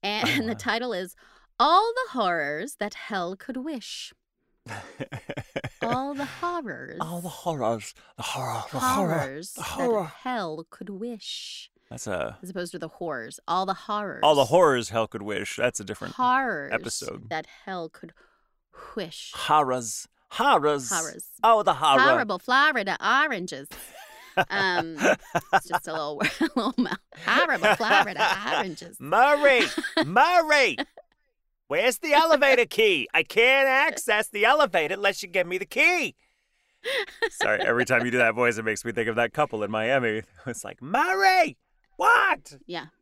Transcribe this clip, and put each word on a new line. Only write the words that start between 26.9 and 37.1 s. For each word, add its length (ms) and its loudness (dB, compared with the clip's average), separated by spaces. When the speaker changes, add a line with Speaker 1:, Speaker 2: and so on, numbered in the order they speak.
Speaker 1:
Horrible 500 2
Florida 500 2
oranges. 460 -6
Speaker 2:
Murray, 640 6
Speaker 1:
<laughs> 220 -2
Speaker 2:
Murray, 720 4
where's 300 2
the 160 0
elevator 520 6
key? 480 2
I 100 2
can't 440 4
access 640 0
the 160 0
elevator 480 4
unless 280 0
you 60 -10
give 200 0
me 100 -4
the 80 -4
key. 500 2